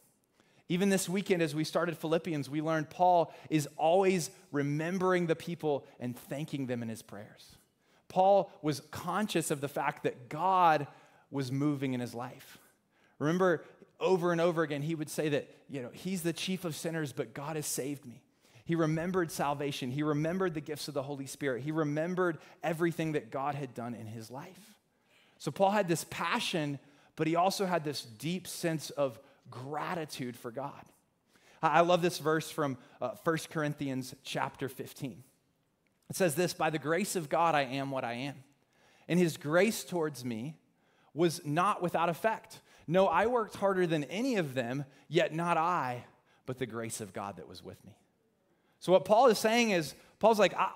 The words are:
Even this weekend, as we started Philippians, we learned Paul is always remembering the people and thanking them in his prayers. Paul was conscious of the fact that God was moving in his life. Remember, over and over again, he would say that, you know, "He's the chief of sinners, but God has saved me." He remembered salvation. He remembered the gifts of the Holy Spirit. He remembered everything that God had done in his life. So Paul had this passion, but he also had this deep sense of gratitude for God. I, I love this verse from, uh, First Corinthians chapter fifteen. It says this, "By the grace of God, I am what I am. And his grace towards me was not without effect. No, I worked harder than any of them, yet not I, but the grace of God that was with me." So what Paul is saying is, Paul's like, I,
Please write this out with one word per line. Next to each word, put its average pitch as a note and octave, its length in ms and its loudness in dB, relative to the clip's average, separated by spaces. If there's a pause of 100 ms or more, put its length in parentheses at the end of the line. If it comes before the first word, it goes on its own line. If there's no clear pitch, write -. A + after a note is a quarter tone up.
(680)
Even F3+ 200 2
this F#3 200 2
weekend, F3+ 320 0
as D3+ 120 0
we D#3 120 -2
started E3+ 320 -2
Philippians, D#3+ 520 -2
we D3+ 120 -4
learned D#3 280 -2
Paul F3 440 2 (160)
is D#3 260 2
always F#3 540 4 (240)
remembering E3+ 720 0
the D#3+ 80 2
people D3+ 500 -4 (140)
and A#2+ 180 -6
thanking C#3 500 -8
them A#2+ 140 -4
in A2+ 60 -6
his A2 140 -10
prayers. - 560 -20 (500)
Paul F#3+ 440 4 (100)
was C#3+ 200 0 (100)
conscious F3 600 -2
of C#3+ 80 -2
the C#3 80 -4
fact D3 360 -2
that B2+ 260 -2
God E3 580 4 (420)
was C3 220 -4
moving C#3 420 0
in B2 60 -4
his A2 160 -6
life. - 420 -12 (640)
Remember, E3+ 460 2 (340)
over F3 320 4
and E3 80 2
over E3 240 4
again, C#3+ 180 -4
he D#3+ 140 -2
would D3+ 140 -6
say D#3+ 200 -2
that, C#3+ 240 -2 (140)
you C3+ 140 -8
know, A#2+ 80 -8
"He's F#3 320 -6
the E3 100 0
chief F#3 320 -4
of E3 100 -4
sinners, D#3+ 380 -4
but A#2 220 -8
God D3 240 -8
has D3 80 -6
saved C#3 400 -6
me." A#2 180 -18 (400)
He E3 120 -2
remembered E3 540 2
salvation. C#3+ 640 -2
He D3 120 -2
remembered D#3+ 500 0
the D#3 80 -6
gifts C#3+ 260 -8
of D3+ 60 -8
the C3+ 100 -2
Holy C3+ 220 -8
Spirit. B2+ 380 -4
He D#3 80 -4
remembered D#3+ 640 0 (260)
everything D#3+ 480 0
that A#2+ 180 -2
God C#3 260 -4
had C3+ 180 -8
done A#2+ 200 -8
in A2 140 -12
his A2 240 -12
life. F3 440 -16 (640)
So D#3 120 -6
Paul G3 200 4
had G#3 160 2
this E3 220 0
passion, E3+ 720 -2 (360)
but D#3 120 0
he E3 80 2
also F#3+ 320 4
had E3+ 160 0
this C#3+ 180 -4
deep D3+ 460 -6
sense D#3+ 420 -4
of C3+ 300 -2 (320)
gratitude D3 840 -6
for - 140 -12
God. C3 340 -10 (800)
I, D#3+ 180 4
I - 20 -
love F3 200 6
this F3 160 2
verse D#3 320 0
from, C#3 280 -2 (220)
uh, A#2+ 160 -4
First D#3+ 340 -2
Corinthians C#3+ 720 -4
chapter C3 440 -6
fifteen. A#2 560 -12 (840)
It D#3 60 -8
says E3+ 200 2
this, E3+ 180 0
"By D#3+ 160 0
the D#3 100 -2
grace E3 360 -2
of D#3+ 140 -4
God, E3 240 4
I C#3+ 100 4
am C#3 280 -6
what C3 120 -4
I A#2+ 100 -4
am. C3 300 -8 (640)
And E3+ 120 2
his E3+ 180 2
grace F3+ 460 2
towards D#3 420 -4
me B2 320 -8 (560)
was D#3+ 320 0
not F3 360 2
without E3+ 280 2
effect. - 520 -2 (260)
No, F#3+ 200 6
I F3+ 200 4
worked A#3 300 -2
harder F#3+ 280 2
than D#3+ 200 0
any A#3 320 -2
of D3 160 -2
them, C3 320 -2 (220)
yet D#3 280 2
not E3+ 220 0
I, D3 480 -2 (400)
but B2+ 120 -8
the C3 80 -4
grace A2+ 340 -8
of G2 140 -12
God G2+ 240 -8
that - 100 -16
was F#2 140 -18
with - 240 -18
me." G2+ 100 -20 (840)
So - 120 0
what F#3 140 6
Paul A3+ 220 8
is A3 100 6
saying A3+ 340 4
is, D#3+ 240 0 (240)
Paul's G#3+ 200 6
like, F#3 160 6
I, F#3 200 2